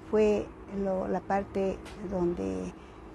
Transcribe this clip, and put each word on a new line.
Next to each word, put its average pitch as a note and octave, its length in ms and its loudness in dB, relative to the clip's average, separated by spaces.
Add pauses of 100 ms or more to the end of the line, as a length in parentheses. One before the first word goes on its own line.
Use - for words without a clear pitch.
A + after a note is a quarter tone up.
(120)
fue G#3+ 360 6 (360)
lo, F#3+ 240 0
la F#3 140 0
parte G3 560 0 (340)
donde F#3 640 0 (420)